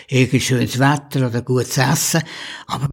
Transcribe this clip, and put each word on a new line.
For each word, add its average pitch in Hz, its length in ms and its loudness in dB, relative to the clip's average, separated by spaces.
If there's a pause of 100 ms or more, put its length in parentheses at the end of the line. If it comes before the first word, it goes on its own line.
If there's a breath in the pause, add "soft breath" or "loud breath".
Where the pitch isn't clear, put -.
irgend 127 340 2
schönes 120 380 0
Wetter 135 480 0
oder 117 140 -2
gutes 127 360 0
Essen, 156 460 2 (440 loud breath)
aber 131 260 -4